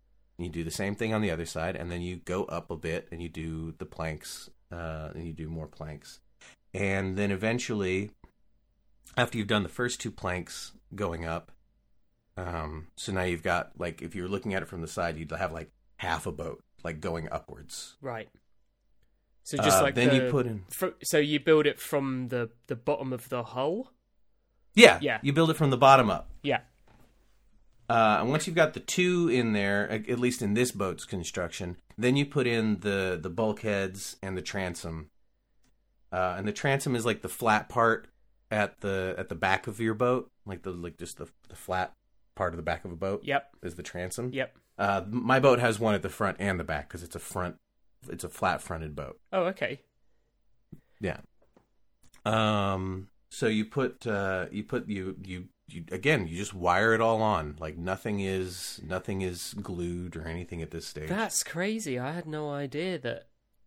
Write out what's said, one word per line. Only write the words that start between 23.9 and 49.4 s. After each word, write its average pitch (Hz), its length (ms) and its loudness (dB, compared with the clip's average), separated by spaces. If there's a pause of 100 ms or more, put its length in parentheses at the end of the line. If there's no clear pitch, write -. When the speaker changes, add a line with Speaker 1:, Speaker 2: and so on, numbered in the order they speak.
Speaker 1:
Yeah, 180 260 12
Speaker 2:
Yeah. 123 220 0
Speaker 1:
you 135 100 2
build 160 160 6
it 156 60 4
from 151 160 4
the 123 80 4
bottom 131 320 12
up. - 180 -2 (140)
Speaker 2:
Yeah. 131 180 0 (1300)
Speaker 1:
Uh, 110 320 6
and 113 80 2
once 156 180 2
you've 165 100 -2
got 156 180 6
the - 60 -8
two 180 480 2
in 117 260 4
there, 101 320 2
a-, 110 240 -2
at 123 80 0
least 123 240 2
in 101 100 2
this 120 200 2
boat's 95 340 -4
construction, 87 720 -6 (200)
then 123 200 4
you 143 100 2
put 139 200 0
in 110 340 2
the, 95 380 0
the 85 120 -6
bulkheads 98 920 -2
and 95 140 -4
the 90 60 -4
transom. 85 640 -6 (1040)
Uh, 90 240 0
and 98 100 -4
the 104 60 -2
transom 135 440 0
is, 117 100 0
like, 110 160 0
the - 80 -6
flat 107 400 2
part 113 380 4 (420)
at 104 300 0
the, 95 360 -2
at 92 140 -8
the 90 40 -6
back 95 320 2
of 107 140 -6
your 110 140 0
boat, 123 360 0 (140)
like 95 180 -12
the, 95 100 -10
like, 85 260 -10
just - 180 -12
the, 82 120 -12 (200)
the - 80 -20
flat 92 360 -4 (420)
part 87 180 0
of 82 60 -8
the 80 40 -6
back 82 220 -4
of 90 80 -10
a 85 40 -10
boat. 98 280 -2
Speaker 2:
Yep. 139 240 -2 (140)
Speaker 1:
Is 85 140 -8
the 87 60 -10
transom. 104 500 -6
Speaker 2:
Yep. 131 240 -6 (220)
Speaker 1:
Uh, 98 300 2
my 123 320 2
boat 131 180 8
has 113 220 2
one 107 140 4
at 92 80 0
the 95 80 -2
front 98 280 -2
and 95 220 0
the 82 40 -4
back 76 260 -6
'cause 85 120 -12
it's 82 140 -12
a - 40 -8
front, 90 360 -6 (540)
it's - 140 -10
a 85 40 -8
flat 90 320 0
fronted 80 340 -8
boat. 73 240 -10 (140)
Speaker 2:
Oh, 185 120 2